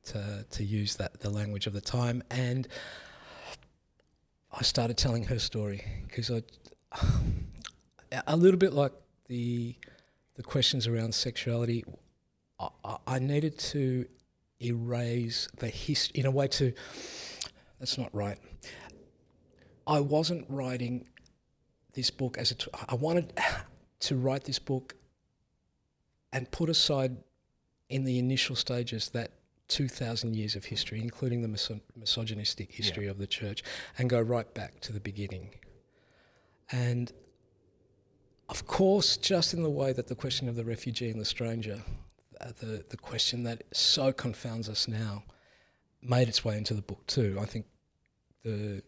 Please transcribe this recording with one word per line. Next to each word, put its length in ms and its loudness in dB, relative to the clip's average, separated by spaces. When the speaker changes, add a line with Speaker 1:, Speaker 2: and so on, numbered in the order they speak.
Speaker 1:
to, 480 -6
to 120 -2
use 320 0
that, 240 -6
the 80 -2
language 380 -2
of 80 -2
the 80 -2
time. 480 0
And 360 0
I 100 -6
started 340 2
telling 280 2
her 140 0
story 460 -2
'cause 200 -4
I, 120 0
<sighs> 100 0
a 100 4
little 220 10
bit 140 6
like 200 4
the, 500 -2
the 60 -12
questions 440 2
around 280 0
sexuality, 720 0
I, 100 -6
I, 120 -6
I 120 0
needed 400 2
to 480 0
erase 840 0
the 100 -4
hist-, 440 -2
in 140 2
a 40 6
way 180 4
to, 240 4
that's 200 -2
not 160 -4
right. 240 -2
I 140 4
wasn't 480 2
writing 580 -2
this 180 0
book 280 -2
as 120 2
a 40 -4
t-, 160 -6
I 60 2
wanted 380 2
to 160 2
write 280 2
this 140 -2
book 360 -4
and 180 -2
put 200 0
aside 480 4
in 160 0
the 140 4
initial 360 2
stages 560 -2
that 200 -4
two 220 2
thousand 480 -2
years 200 -2
of 100 -8
history, 340 -4
including 420 -2
the 60 -2
miso-, 320 -4
misogynistic 760 -2
history 340 -2
Speaker 2:
Yeah. 60 -2
Speaker 1:
of 60 -6
the 80 -4
church, 360 -4
and 140 2
go 100 6
right 340 0
back 260 -10
to 120 -8
the 80 -4
beginning. 500 -6
And 420 0
of 160 -4
course, 500 6
just 380 2
in 80 0
the 80 2
way 240 2
that 140 -2
the 60 -4
question 340 -2
of 80 -2
the 80 -2
refugee 460 -4
and 100 -4
the 60 -4
stranger, 560 -2
uh, 200 -10
the, 280 -6
the 100 -8
question 460 -2
that 180 -4
so 400 4
confounds 560 -4
us 200 -2
now, 360 -2
made 260 4
its 160 0
way 140 0
into 160 -2
the 80 -2
book 240 -10
too. 340 2
I 60 0
think 200 -8
the 460 -4